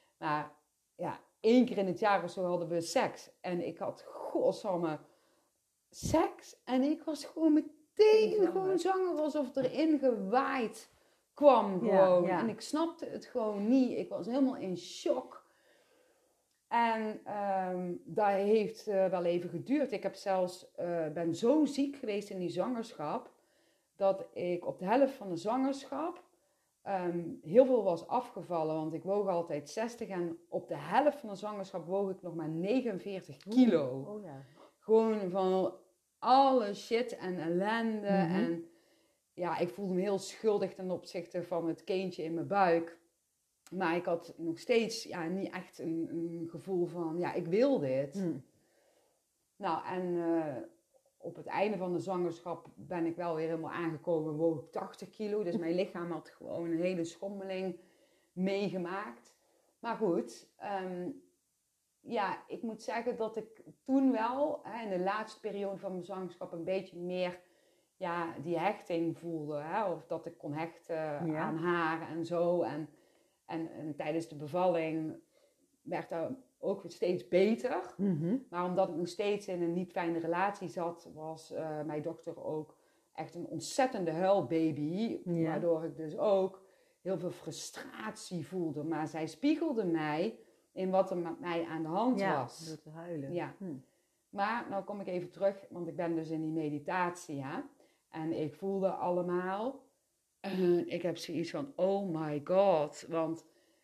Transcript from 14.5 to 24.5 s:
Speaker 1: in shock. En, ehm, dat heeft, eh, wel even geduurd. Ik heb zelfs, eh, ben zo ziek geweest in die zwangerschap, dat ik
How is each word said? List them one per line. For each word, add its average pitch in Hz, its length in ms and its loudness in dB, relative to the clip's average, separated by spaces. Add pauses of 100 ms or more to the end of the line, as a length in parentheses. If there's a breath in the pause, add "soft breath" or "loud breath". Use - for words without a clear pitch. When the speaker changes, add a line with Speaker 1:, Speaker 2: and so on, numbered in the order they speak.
Speaker 1:
in 185 220 -4
shock. - 680 -4 (1200 soft breath)
En, 226 560 0
ehm, 185 720 -2 (100)
dat 202 240 2
heeft, 202 600 2
eh, 190 220 2
wel 175 140 0
even 175 260 0
geduurd. 220 420 0
Ik 196 120 -4
heb 185 120 -4
zelfs, 185 600 -2
eh, 170 320 -2
ben 165 280 -2
zo 285 300 6
ziek 277 300 0
geweest 208 340 -4
in 190 100 -8
die 175 100 -2
zwangerschap, 220 840 -4 (640 soft breath)
dat 190 380 2
ik 175 320 -2